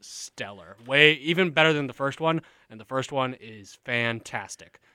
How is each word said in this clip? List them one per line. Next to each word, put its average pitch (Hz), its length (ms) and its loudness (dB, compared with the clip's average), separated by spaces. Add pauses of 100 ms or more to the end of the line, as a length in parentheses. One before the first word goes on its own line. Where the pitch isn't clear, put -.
stellar. 98 760 -14 (100)
Way, 147 280 8
even 165 360 0
better 156 220 4
than 147 140 0
the 123 60 -8
first 139 280 -6
one, 160 200 0 (300)
and 110 100 -18
the 113 40 -18
first 131 280 -4
one 127 220 -2
is 110 500 -20
fantastic. 117 960 -4 (140)